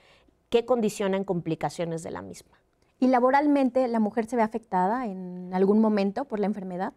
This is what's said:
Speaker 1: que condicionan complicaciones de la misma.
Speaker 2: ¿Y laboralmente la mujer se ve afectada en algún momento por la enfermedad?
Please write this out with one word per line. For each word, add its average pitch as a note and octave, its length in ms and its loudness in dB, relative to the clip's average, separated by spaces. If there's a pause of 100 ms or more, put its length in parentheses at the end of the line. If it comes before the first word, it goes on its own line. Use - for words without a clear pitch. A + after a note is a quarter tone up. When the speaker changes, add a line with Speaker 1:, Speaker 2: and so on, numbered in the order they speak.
(500)
Speaker 1:
que A#3 160 2
condicionan G#3 580 0
complicaciones E3 800 -6
de - 80 -12
la F3+ 100 -8
misma. - 360 -18 (420)
Speaker 2:
¿Y B3+ 80 4
laboralmente C4 800 4
la A#3 120 0
mujer A3 280 -2
se - 80 -6
ve A#3 80 4
afectada A3 640 -2
en F3+ 460 -10
algún G3 260 4
momento G#3+ 460 2
por A3 140 -6
la G3+ 60 0
enfermedad? F#3+ 520 -6